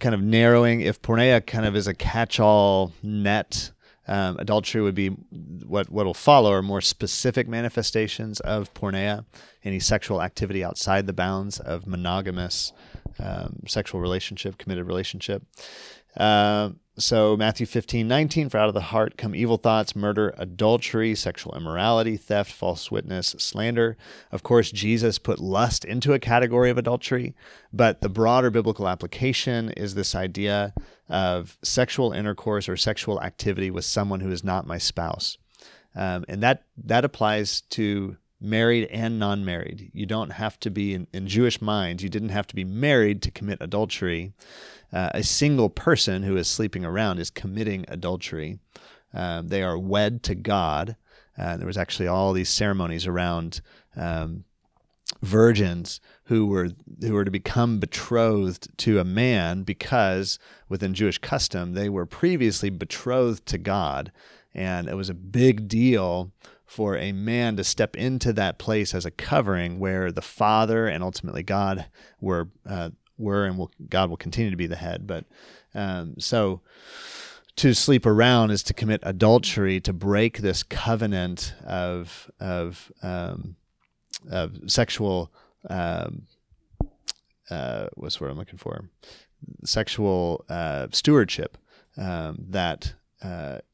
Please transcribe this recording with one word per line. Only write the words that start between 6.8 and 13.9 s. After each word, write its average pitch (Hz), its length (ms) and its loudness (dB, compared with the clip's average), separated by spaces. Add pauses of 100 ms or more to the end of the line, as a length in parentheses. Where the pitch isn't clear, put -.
specific - 680 -2
manifestations 113 920 -4
of 104 340 -4
porneia, 104 500 -2 (380)
any 98 160 -4
sexual 98 420 0
activity 92 440 -4
outside 98 420 0
the 98 60 -2
bounds 95 480 -2
of 87 260 -6
monogamous, 90 880 -4 (480)
um, - 480 -8
sexual 98 320 -4